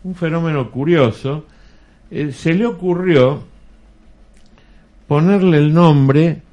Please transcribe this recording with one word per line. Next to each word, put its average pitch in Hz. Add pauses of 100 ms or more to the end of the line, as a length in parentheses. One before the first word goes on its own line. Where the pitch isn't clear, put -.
Un 185
fenómeno 160
curioso, 143 (640)
eh, 151
se 165
le 208
ocurrió 175 (1600)
ponerle 175
el 151
nombre 147 (100)